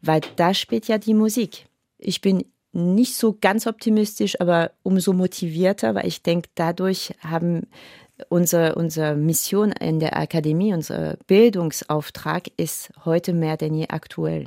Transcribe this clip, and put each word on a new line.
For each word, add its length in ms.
weil 200
da 180
spielt 340
ja 120
die 160
Musik. 500
Ich 240
bin 240
nicht 420
so 240
ganz 260
optimistisch, 720
aber 320
umso 300
motivierter, 840
weil 100
ich 160
denke, 320
dadurch 680
haben 440
unsere, 460
unsere 400
Mission 560
in 280
der 160
Akademie, 600
unser 500
Bildungsauftrag 1300
ist 340
heute 300
mehr 240
denn 160
je 140
aktuell. 600